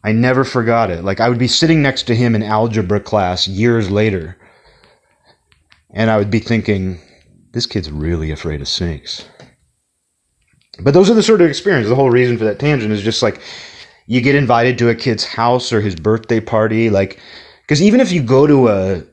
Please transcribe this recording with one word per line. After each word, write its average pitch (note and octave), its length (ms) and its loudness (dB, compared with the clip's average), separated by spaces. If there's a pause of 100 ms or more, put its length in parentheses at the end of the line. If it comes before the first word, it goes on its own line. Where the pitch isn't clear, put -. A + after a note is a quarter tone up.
I G#2+ 60 0
never B2+ 320 2
forgot A#2 480 0
it. E2+ 140 -6
Like, F#2+ 160 -4
I A#2 80 2
would B2 100 0
be B2 80 2
sitting D#3+ 340 2
next - 280 -2
to A2+ 80 2
him A#2+ 180 2
in G#2+ 80 0
algebra G#2+ 560 0
class F#2 480 -2
years G#2+ 420 0
later, G2 480 -2 (1600)
and A2 160 0
I A2 60 2
would G#2 120 0
be G#2+ 120 0
thinking, F#2+ 580 -2 (540)
"This - 140 -6
kid's E2 220 -6
really D#2 440 -4
afraid D2+ 280 -8
of C#2 60 -12
snakes." - 580 -8 (1600)
But C3 120 0
those F3+ 160 6
are A#3 60 4
the A3 80 4
sort G#3+ 180 2
of E3+ 80 6
experiences. C#3 400 -2
The A#2+ 60 2
whole C3 160 2
reason B2 260 2
for A2 100 -4
that G#2 120 -4
tangent C3 340 -2
is G#2 80 -2
just, G#2+ 220 -2
like, G#2+ 180 -2 (680)
you B2 120 0
get C#3 140 2
invited B2 440 2
to A#2+ 100 2
a A2+ 80 0
kid's A#2 280 -4
house A#2+ 480 -2
or G#2+ 80 2
his G2+ 140 -4
birthday A2 460 -2
party, A2 500 0
like, G2 300 -2 (480)
'cause D3 120 2
even G#3+ 200 4
if G3+ 100 2
you E3+ 140 0
go C3+ 240 4
to C3 220 4
a F#2+ 320 -2 (100)